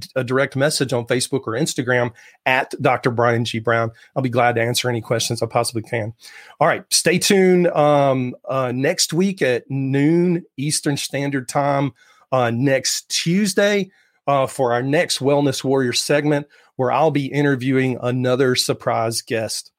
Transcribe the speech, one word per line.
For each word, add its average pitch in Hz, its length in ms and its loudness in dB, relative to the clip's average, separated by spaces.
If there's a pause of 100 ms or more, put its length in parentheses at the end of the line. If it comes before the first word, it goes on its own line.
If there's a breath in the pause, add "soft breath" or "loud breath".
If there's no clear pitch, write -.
(180)
a 127 60 -2
direct 131 320 0
message 139 360 0
on 120 140 -2
Facebook 127 400 -2
or 110 80 -6
Instagram 123 580 0 (340 loud breath)
at 131 360 0
Doctor 127 300 2
Brian 120 340 2
G 113 140 -6
Brown. 113 320 0 (240 soft breath)
I'll 131 80 -2
be 127 60 0
glad 120 260 2
to 117 60 0
answer 120 280 -2
any 117 100 -2
questions 113 420 -4
I 117 40 -2
possibly 113 380 -2
can. 113 300 -6 (460 loud breath)
All 156 80 4
right, 117 240 0
stay 175 260 2
tuned, 185 500 4
um, 139 680 2 (140)
uh, 131 240 -2
next 143 400 -4
week 190 280 0
at 127 280 -2
noon 147 760 2 (140)
Eastern 143 400 -2
Standard 139 500 -4
Time, 143 440 0 (400 soft breath)
uh, 123 180 2
next 131 600 -2
Tuesday, 202 840 0 (340 soft breath)
uh, 139 220 2
for 123 260 0
our 120 100 0
next 147 360 0
Wellness 143 440 0
Warrior 131 300 0
segment, 147 540 0 (280 soft breath)
where 123 160 0
I'll 147 200 2
be 139 160 -2
interviewing 131 720 0
another 127 540 0
surprise 117 680 -2
guest - 580 -6